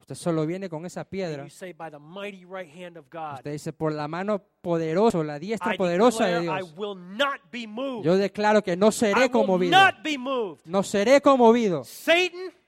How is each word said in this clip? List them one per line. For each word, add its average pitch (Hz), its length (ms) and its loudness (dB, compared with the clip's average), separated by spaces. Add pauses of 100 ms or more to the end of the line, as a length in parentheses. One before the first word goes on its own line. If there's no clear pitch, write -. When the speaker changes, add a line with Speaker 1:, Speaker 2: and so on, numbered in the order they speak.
Speaker 1:
Usted - 140 -14
solo 160 320 -2
viene 185 220 -6
con 160 180 -10
esa 175 140 -12
Speaker 2:
And - 100 -12
Speaker 1:
piedra. 165 340 -8
Speaker 2:
you 143 60 -18
say, 180 220 -16
"By 160 180 -14
the 147 80 -18
mighty 185 460 -14
right 185 260 -12
hand 175 260 -18
of 147 140 -20
God, 156 280 -12
Speaker 1:
Usted 147 140 -10
dice, 151 200 -8
"Por 156 200 -2
la 151 140 -6
mano 190 340 -4 (220)
poderosa, 170 600 2
la 147 140 -8
diestra 185 360 -4
Speaker 2:
I - 20 -4
Speaker 1:
poderosa 208 500 2
de 175 140 0
Speaker 2:
declare 175 200 -4
I - 20 -6
Speaker 1:
Dios. 160 140 -16
Speaker 2:
will 202 180 -8
not 196 560 -4
be 240 160 -10
moved. 233 400 -8
Speaker 1:
Yo 175 100 4
declaro 208 460 2
que 175 140 -4
no 202 120 4
Speaker 2:
I 208 40 6
Speaker 1:
seré 214 300 2
Speaker 2:
will 254 80 2
Speaker 1:
conmovido. 185 420 2
Speaker 2:
not 381 320 6
be 302 120 -4
moved." 247 480 -6
Speaker 1:
No 185 200 0
seré 233 360 4
conmovido." 233 640 6
Speaker 2:
Satan, 349 680 0 (160)